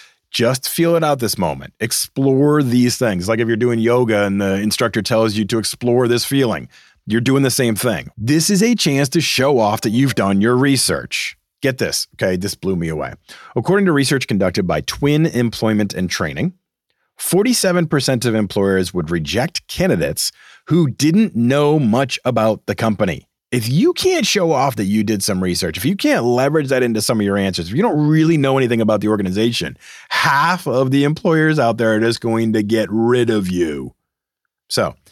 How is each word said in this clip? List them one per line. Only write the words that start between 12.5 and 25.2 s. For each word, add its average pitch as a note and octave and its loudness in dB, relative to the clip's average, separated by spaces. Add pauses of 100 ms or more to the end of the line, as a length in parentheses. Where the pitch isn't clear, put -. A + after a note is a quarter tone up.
blew F#2+ -4
me E2 -2
away. D2+ -6 (420)
According F#3 2
to F3 4
research C#3 0
conducted F#2+ 0
by D#2 -2
Twin D3 0
Employment A2 -2
and F#2 -4
Training, F2 -4 (640)
Forty-seven F#3 0
percent C3 0
of A2+ 2
employers G2 0
would E2+ -4
reject F2 -4
candidates G#2 -2 (360)
who D#3+ 2
didn't E3 0
know C#3+ 2
much B2+ 0
about A2+ 0
the G2+ -4
company. F#2+ -2 (240)
If A#2 -4
you A3+ 2
can't F4 0
show E3+ 0
off C3+ 0
that G#2 -4
you G#2 0
did G#2 -2